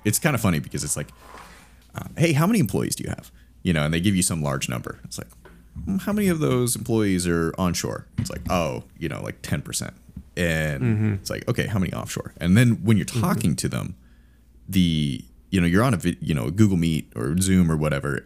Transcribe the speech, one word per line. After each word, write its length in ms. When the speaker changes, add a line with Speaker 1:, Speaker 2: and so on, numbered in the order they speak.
Speaker 1:
it's 160
kinda 200
funny 200
because 240
it's 140
like, 120
uh, 120
"Hey, 160
how 140
many 120
employees 360
do 80
you 80
have?" 200
You 100
know, 140
and 80
they 80
give 140
you 80
some 180
large 260
number. 380
It's 120
like, 120
"Mm, 140
how 100
many 160
of 120
those 360
employees 520
are 300
onshore?" 500
It's 120
like, 200
"Oh, 340
you 100
know, 160
like, 180
ten 200
percent." 320
And 480
Speaker 2:
Mm-hmm. 300
Speaker 1:
it's 160
like, 180
"Okay, 200
how 120
many 140
offshore?" 480
And 160
then 260
when 140
you're 80
Speaker 2:
Mm-hmm. 160
Speaker 1:
talking 340
to 140
them, 260
the, 560
you 120
know, 60
you're 160
on 100
a 40
vi-, 220
you 140
know, 180
Google 260
Meet 380
or 220
Zoom 340
or 60
whatever, 480